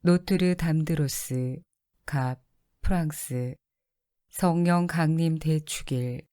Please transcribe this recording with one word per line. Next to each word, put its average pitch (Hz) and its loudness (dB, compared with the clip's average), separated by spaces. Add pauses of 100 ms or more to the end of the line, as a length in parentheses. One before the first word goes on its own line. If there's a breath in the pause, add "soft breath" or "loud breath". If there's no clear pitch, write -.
노트르 180 2
담드로스, 151 -2 (480)
갑, 131 -4 (400)
프랑스. 151 -2 (760)
성령 175 2
강림 160 2
대축일. 135 -2 (120)